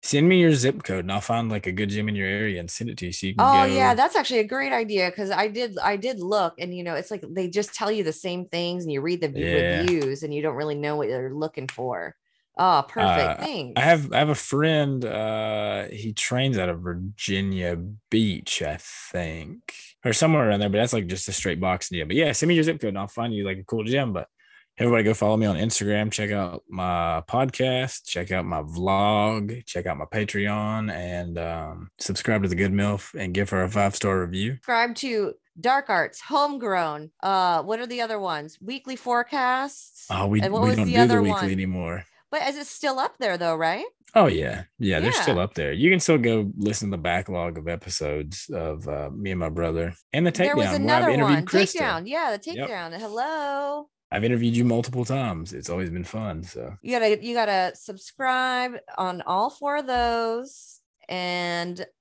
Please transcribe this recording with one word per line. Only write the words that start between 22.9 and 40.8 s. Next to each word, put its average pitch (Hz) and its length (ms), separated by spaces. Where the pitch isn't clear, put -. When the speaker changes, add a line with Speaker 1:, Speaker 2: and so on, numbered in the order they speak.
Speaker 1:
I'll 101 100
find 117 280
you, 101 100
like, 95 140
a 92 40
cool 110 220
gym. 123 280
But 80 140
everybody 120 260
go 110 100
follow 107 240
me 110 80
on 98 100
Instagram, 104 560
check 104 200
out 95 360
my 87 640
podcast, 127 760
check 90 260
out 90 140
my 82 180
vlog, 104 1000
check 87 200
out 85 120
my 78 80
Patreon, 107 880
and, 87 480
um, 82 500
subscribe 101 440
to 95 60
The 90 60
Good 95 180
milf 101 440
and 92 160
give 98 180
her 92 120
a 92 60
five-star 98 520
review. 95 340
Speaker 2:
Subscribe 233 420
to 220 360
Dark 262 300
Arts, 175 320
Homegrown. 196 880
Uh, 180 400
what 220 160
are 247 80
the 240 140
other 220 180
ones? 160 420
Weekly 262 360
Forecasts. 254 1120
Speaker 1:
Oh, 98 180
we, 104 140
Speaker 2:
And 190 100
what 214 120
Speaker 1:
we - 60
Speaker 2:
was 107 80
Speaker 1:
don't 107 100